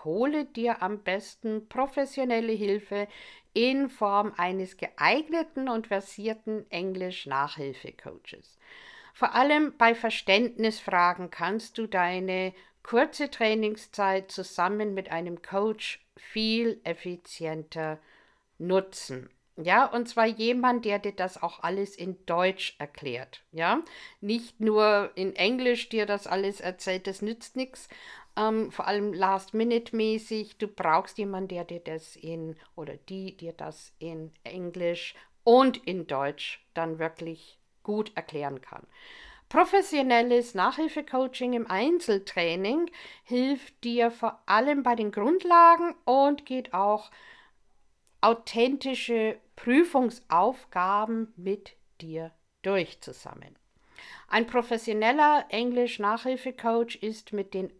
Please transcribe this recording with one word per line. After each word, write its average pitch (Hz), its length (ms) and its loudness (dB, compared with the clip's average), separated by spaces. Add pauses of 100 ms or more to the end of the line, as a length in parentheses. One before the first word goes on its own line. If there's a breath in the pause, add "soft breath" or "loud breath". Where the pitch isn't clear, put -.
hole 262 420 0
dir 233 360 -4
am 208 220 -4
besten 214 640 -6
professionelle 254 840 -2
Hilfe 208 540 -2 (460 loud breath)
in 262 360 2
Form 202 460 0
eines 185 420 -4
geeigneten 269 920 0
und 226 180 -4
versierten 214 840 -6
Englisch-Nachhilfecoaches. 156 1900 -8 (560 loud breath)
Vor - 220 0
allem 294 420 4
bei 233 160 6
Verständnisfragen 214 1400 2
kannst 196 480 -6
du 226 80 -4
deine 185 680 -2 (260 loud breath)
kurze 285 480 0
Trainingszeit 214 1000 -2
zusammen 196 640 -4
mit 190 160 -8
einem 170 320 -8
Coach 214 600 -4 (140)
viel 226 640 -2
effizienter 160 1160 -8 (580 soft breath)
nutzen. 180 720 -4 (260)
Ja, 185 300 4
und 233 240 -4
zwar 226 160 2
jemand, 240 580 0
der 202 140 0
dir 202 140 -6
das 185 300 -6
auch - 200 -8
alles 196 340 -4
in 180 300 -10
Deutsch 185 540 0
erklärt. 131 720 -10
Ja? 180 320 0 (360 loud breath)
Nicht 226 400 -6
nur 214 540 4
in 190 220 -6
Englisch 240 540 0
dir 214 180 -2
das 202 180 -4
alles 196 340 -4
erzählt, 185 460 -6
das 190 160 -8
nützt 226 340 -8
nix. 254 320 -8 (480 loud breath)
Ähm, 220 360 0
vor - 160 -6
allem 208 260 0
Last-Minute-mäßig, 220 1400 -2
du 214 100 -6
brauchst 180 520 0
jemanden, 190 300 -6
der 175 160 -8
dir 170 160 -12
das 160 340 -12
in, 160 400 -10 (200 soft breath)
oder 151 220 -12
die 190 400 -12
dir 165 160 -12
das - 460 -14
in 160 320 -12 (120)
Englisch 175 680 -6 (300 loud breath)
und 254 420 6
in 175 220 -6
Deutsch 139 640 -6
dann 165 240 -4
wirklich 160 640 -10 (240)
gut 214 320 -4
erklären 143 460 -8
kann. - 260 -18 (640 loud breath)
Professionelles 247 1080 4
Nachhilfecoaching 262 960 0
im 233 160 -2
Einzeltraining 202 1200 0 (340 loud breath)
hilft 262 600 -2
dir 240 260 2
vor 233 380 -6
allem 269 340 4
bei 240 140 2
den 214 160 -2
Grundlagen 339 800 6 (120)
und 277 420 4
geht 254 260 -6
auch 208 380 2 (1080 loud breath)
authentische 233 1160 0 (200)
Prüfungsaufgaben 226 1800 2
mit 190 400 -6 (260)
dir 160 300 -10 (300)
durch 190 400 -2
zusammen. - 540 -18 (720 loud breath)
Ein 226 200 2
professioneller 240 1040 2
Englisch-Nachhilfecoach 233 1500 -2
ist 220 320 -10
mit 196 200 -6
den 190 260 -6